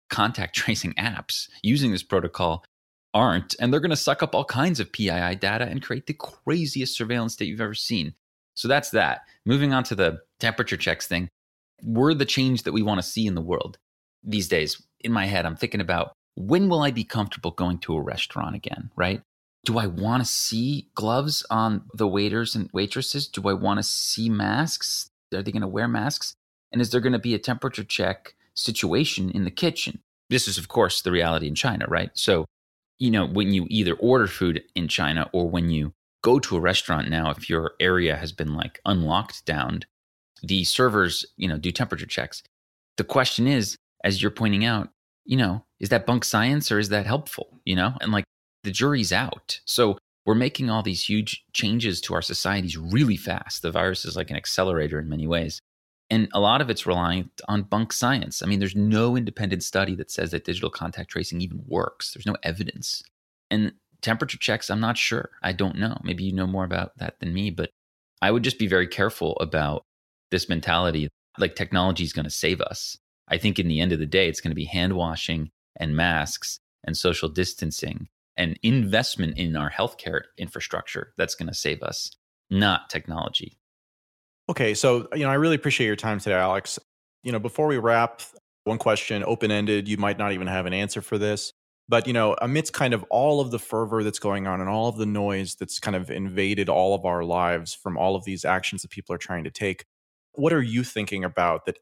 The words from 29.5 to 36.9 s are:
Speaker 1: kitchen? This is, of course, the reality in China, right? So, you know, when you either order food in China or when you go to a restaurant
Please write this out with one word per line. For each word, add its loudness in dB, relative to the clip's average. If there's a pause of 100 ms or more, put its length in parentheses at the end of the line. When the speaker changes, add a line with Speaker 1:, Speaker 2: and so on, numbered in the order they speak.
Speaker 1:
kitchen? -2 (300)
This 2
is, -2
of -6
course, 2
the 0
reality 2
in -4
China, 0
right? 0
So, 2 (540)
you 4
know, 4
when 2
you 2
either 2
order 4
food 0 (120)
in -2
China 0
or 2
when 2
you 0 (280)
go 6
to -2
a 2
restaurant 0